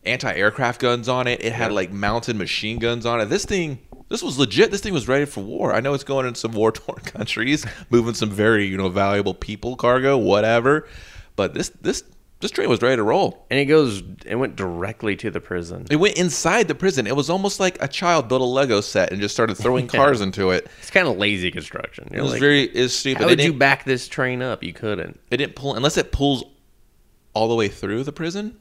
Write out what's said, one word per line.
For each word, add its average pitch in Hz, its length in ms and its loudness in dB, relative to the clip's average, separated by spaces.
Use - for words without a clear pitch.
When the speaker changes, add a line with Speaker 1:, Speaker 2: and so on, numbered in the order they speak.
Speaker 1:
anti-aircraft 117 760 0
guns 120 280 0
on 127 180 0
it. 123 160 -2
It 113 100 -2
had, 113 180 -2
Speaker 2:
Yeah. 104 40 -2
Speaker 1:
like, 92 160 -2
mounted 104 440 -2
machine 107 440 -4
guns 117 260 -2
on 117 160 0
it. 107 40 0
This 156 200 -2
thing, 165 340 -4
this - 140 -4
was 185 140 -6
legit. 139 340 4
This 202 100 -6
thing 208 120 -4
was 120 140 -2
ready 139 180 2
for 139 160 -10
war. 190 320 -2
I 107 60 2
know 139 140 -2
it's 139 100 -4
going 135 220 -2
in 120 100 -4
some 113 180 -6
war-torn 110 480 0
<laughs> - 40 -16
countries, 113 600 -4
moving 117 240 4
some 107 160 -2
very, 104 360 4
you 95 120 -4
know, 95 120 0
valuable 98 440 0
people, 113 420 -8
cargo, 131 420 4
whatever. 117 720 4
But 95 180 0
this, - 160 -4
this, - 220 -2
this 208 100 -4
train - 180 -2
was 113 120 2
ready 127 140 4
to 113 80 0
roll. 147 460 0
Speaker 2:
And 131 100 2
it 143 60 2
goes, 135 360 4
it 104 120 -6
went 127 180 -4
directly 95 600 -4
to 113 120 -6
the 85 120 -6
prison. 87 500 -8
Speaker 1:
It 147 60 2
went 185 200 4
inside 175 520 2
the 147 60 0
prison. 139 300 0
It 113 120 0
was 139 120 -2
almost 190 300 -2
like 185 240 0
a - 60 -4
child 165 400 0
built 127 120 4
a 131 40 2
Lego 123 340 2
set 98 320 0
and 95 80 -6
just 101 160 -2
started 113 200 2
throwing 123 300 2
Speaker 2:
<laughs> 120 60 -10
Yeah. - 80 -
Speaker 1:
cars 139 220 4
into 95 300 0
it. - 160 0
Speaker 2:
It's - 100 -16
kinda 180 220 2
lazy 95 400 0
construction. - 600 -10
You're - 80 -6
Speaker 1:
It - 40 -2
was 135 80 -2
Speaker 2:
like, 120 80 -2
Speaker 1:
very, 143 240 6
it - 180 -2
was 123 160 0
stupid. 131 220 -2
Speaker 2:
"How - 80 2
Speaker 1:
They - 60 6
Speaker 2:
would - 80 2
you 147 60 4
Speaker 1:
didn't 147 120 -2
Speaker 2:
back 139 240 4
this 131 240 -2
train 127 340 -2
up? 123 220 -6
You 87 80 -8
couldn't." 101 480 -6
Speaker 1:
It 123 80 -2
didn't 139 200 -4
pull, 135 180 -4
unless 135 220 2
it - 160 -2
pulls 139 320 0
all 110 160 0
the 117 60 2
way 110 120 2
through 101 380 -4
the 147 80 -8
prison. 196 480 -8